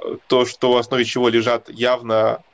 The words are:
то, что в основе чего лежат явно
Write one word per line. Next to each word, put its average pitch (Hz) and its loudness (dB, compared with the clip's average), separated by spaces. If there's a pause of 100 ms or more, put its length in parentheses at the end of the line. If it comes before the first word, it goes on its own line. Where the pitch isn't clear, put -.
(280)
то, 127 2
что 123 0
в 123 4
основе 120 -2
чего 123 0
лежат 117 0
явно 113 -2 (120)